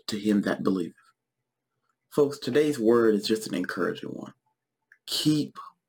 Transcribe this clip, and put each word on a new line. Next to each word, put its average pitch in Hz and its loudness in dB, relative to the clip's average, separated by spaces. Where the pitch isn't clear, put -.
to 107 -6
him 104 2
that 95 -4
believeth." 92 -2
Folks, 139 0
today's 147 0
word 113 4
is 101 -2
just 110 0
an - -6
encouraging 87 -4
one. - -12
Keep - 0